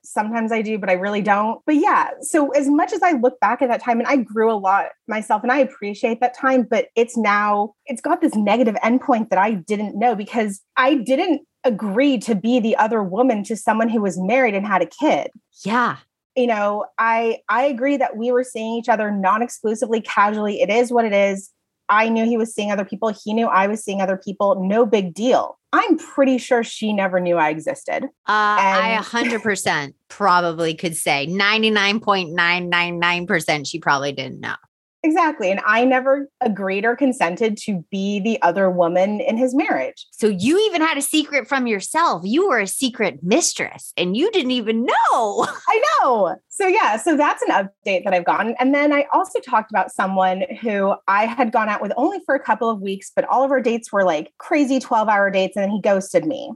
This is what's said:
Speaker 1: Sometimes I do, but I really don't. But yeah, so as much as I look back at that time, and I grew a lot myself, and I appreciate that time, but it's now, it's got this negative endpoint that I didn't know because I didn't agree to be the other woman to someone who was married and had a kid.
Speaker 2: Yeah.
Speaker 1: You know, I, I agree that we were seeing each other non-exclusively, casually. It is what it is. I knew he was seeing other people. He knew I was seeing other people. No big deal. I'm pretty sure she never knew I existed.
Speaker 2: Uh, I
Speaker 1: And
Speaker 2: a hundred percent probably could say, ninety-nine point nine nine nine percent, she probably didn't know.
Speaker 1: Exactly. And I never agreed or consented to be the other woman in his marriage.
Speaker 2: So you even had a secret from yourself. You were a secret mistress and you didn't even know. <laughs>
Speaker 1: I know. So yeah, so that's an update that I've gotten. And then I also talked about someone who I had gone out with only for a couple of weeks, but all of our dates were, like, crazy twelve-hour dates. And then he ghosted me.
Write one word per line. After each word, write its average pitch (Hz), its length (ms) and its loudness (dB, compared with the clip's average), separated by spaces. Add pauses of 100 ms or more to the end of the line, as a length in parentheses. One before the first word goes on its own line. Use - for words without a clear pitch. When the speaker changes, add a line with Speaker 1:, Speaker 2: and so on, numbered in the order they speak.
Speaker 1:
Sometimes 226 480 -4
I 220 120 -2
do, 214 160 -4
but 196 100 -4
I 185 40 4
really 202 280 -2
don't. 208 460 0
But 302 80 4
yeah, 330 340 2 (120)
so 294 280 0
as 269 180 0
much 294 260 2
as 392 100 0
I 359 80 4
look 254 280 0
back 220 220 0
at 262 80 2
that 226 120 0
time, 233 180 0
and 233 80 -2
I 277 100 2
grew 220 340 0
a 220 60 -2
lot 190 300 2 (200)
myself, 214 360 -2
and 240 80 0
I 285 80 2
appreciate 226 600 -2
that 247 160 0
time, 262 320 2
but 208 280 0
it's 226 200 0
now, 208 600 0 (100)
it's 240 160 -8
got 339 180 -2
this 294 160 0
negative 220 380 2 (100)
endpoint 226 460 0
that 185 80 2
I 208 140 2
didn't 202 460 -4
know 226 180 2
because 214 460 -4 (160)
I 262 180 4
didn't 269 480 0 (200)
agree 233 560 2
to 226 140 -2
be 226 260 2
the 214 160 2
other 220 280 2
woman 208 400 0
to 226 120 -4
someone 220 320 0
who 226 140 0
was 185 160 -2
married 214 380 2
and 196 100 -2
had 208 160 0
a - 60 0
kid. 226 420 0 (340)
Speaker 2:
Yeah. 214 340 0 (380)
Speaker 1:
You 247 120 2
know, 208 380 -2 (120)
I, 226 500 0
I 233 180 0
agree 277 320 0
that 233 200 -2
we 240 140 -2
were 247 120 2
seeing 226 300 -6
each 233 160 -4
other 214 220 0
non-exclusively, 220 920 -2
casually. 208 580 0
It 185 120 0
is 233 200 2
what 233 140 2
it 208 80 -2
is. 196 380 0 (380)
I 220 200 4
knew 226 160 0
he 233 100 2
was 226 180 -2
seeing 208 180 -4
other 202 120 -2
people. 202 260 -4 (140)
He 214 100 -6
knew 226 140 0
I 190 200 2
was 214 160 -4
seeing 196 180 -4
other 190 160 -2
people. 196 500 -2
No 226 200 4
big 196 260 0
deal. 196 440 0 (160)
I'm 370 240 2
pretty 269 400 2
sure 233 260 0
she - 300 -6
never 185 260 0
knew 175 180 0
I 156 120 2
existed. - 560 -6
Speaker 2:
Uh, - 20 -10 (200)
I 208 640 2
Speaker 1:
And 220 80 0
Speaker 2:
a 202 40 -6
hundred 233 400 -2
percent 175 520 -2 (140)
probably 170 640 0
could 165 220 -6
say, 143 320 -2
ninety-nine 208 720 2
point 190 340 0
nine 175 360 0
nine 175 300 -2
nine 175 280 -2
percent, 156 400 -2
she 165 120 -8
probably 143 340 0
didn't 131 260 -10
know. 113 160 -8 (480)
Speaker 1:
Exactly. 311 480 0
And 196 140 -2
I 226 200 4
never 269 420 2 (140)
agreed 196 420 -2
or 240 120 0
consented 214 600 0 (100)
to 180 260 -6
be 202 280 -4
the 214 220 -2
other 196 280 2
woman 180 520 2
in 220 160 -2
his 254 180 0
marriage. 269 560 -2
Speaker 2:
So - 160 -2
you 220 400 2
even 339 140 0
had 311 160 2
a 277 60 -4
secret 285 440 -2
from 262 200 0
yourself. 214 580 0
You 320 240 2
were 240 100 2
a 190 80 -2
secret 254 560 -2
mistress - 720 -2
and 180 220 -2
you 381 140 2
didn't 277 200 0
even 226 340 0
know. 494 100 0 (600)
<laughs> - 120 -4
Speaker 1:
I 440 120 2 (200)
know. 226 340 2 (140)
So - 180 -4
yeah, 349 300 2
so 311 180 2
that's 302 280 2
an 403 60 -2
update 196 540 -2
that 190 100 0
I've 175 120 2
gotten. 190 340 0
And 262 140 4
then 294 180 2
I 285 220 2
also 359 260 0
talked 220 320 -2
about 185 200 -2
someone 190 520 0 (180)
who 202 340 0 (120)
I 202 200 2
had 226 240 0
gone 220 180 0
out 208 120 -4
with 208 140 -6
only 349 300 0
for - 80 0
a 285 100 0
couple 226 260 0
of 208 120 -4
weeks, 196 340 -8
but 185 100 0
all 240 200 2
of 269 60 0
our 254 100 2
dates 226 320 -2
were, 196 100 2
like, 160 360 0
crazy 277 400 0
twelve-hour 208 500 2
dates. 190 260 0
And 202 80 0
then 196 60 0
he 208 100 -2
ghosted 190 460 2
me. - 300 -6